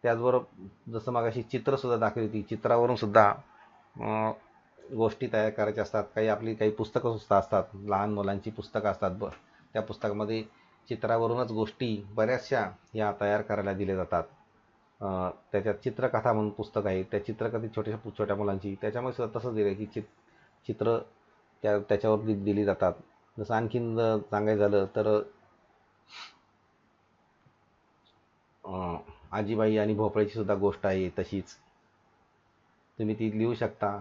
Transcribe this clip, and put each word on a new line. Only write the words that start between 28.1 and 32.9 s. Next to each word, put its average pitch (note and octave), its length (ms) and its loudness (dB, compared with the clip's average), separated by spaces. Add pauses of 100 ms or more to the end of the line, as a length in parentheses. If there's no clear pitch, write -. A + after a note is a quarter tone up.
अ, F2+ 320 -4 (360)
आजीबाई A2 460 2
आणि G#2+ 160 2
भोपळ्याची G#2 400 0
सुद्धा G2+ 220 0
गोष्ट G2 300 0
आहे F#2+ 240 0
तशीच, F#2 360 -4 (1500)